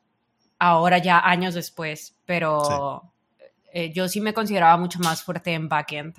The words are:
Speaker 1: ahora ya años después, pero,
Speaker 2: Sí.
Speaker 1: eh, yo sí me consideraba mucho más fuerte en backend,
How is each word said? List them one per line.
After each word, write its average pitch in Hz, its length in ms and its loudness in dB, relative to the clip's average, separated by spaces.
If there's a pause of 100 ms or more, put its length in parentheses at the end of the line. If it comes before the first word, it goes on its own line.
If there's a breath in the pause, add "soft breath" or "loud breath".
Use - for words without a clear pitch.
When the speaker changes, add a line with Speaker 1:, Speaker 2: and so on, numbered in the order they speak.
(580)
Speaker 1:
ahora 175 400 4
ya 175 220 4
años 180 340 0
después, 160 720 -10
pero, 147 760 -2 (360)
Speaker 2:
Sí. - 60 -20 (280)
Speaker 1:
eh, 170 220 -8
yo 185 140 -2
sí 202 120 -4
me 214 140 -4
consideraba 190 420 4
mucho 175 220 -4
más 165 240 -2
fuerte 170 320 -6
en 160 160 -6
backend, 151 480 -6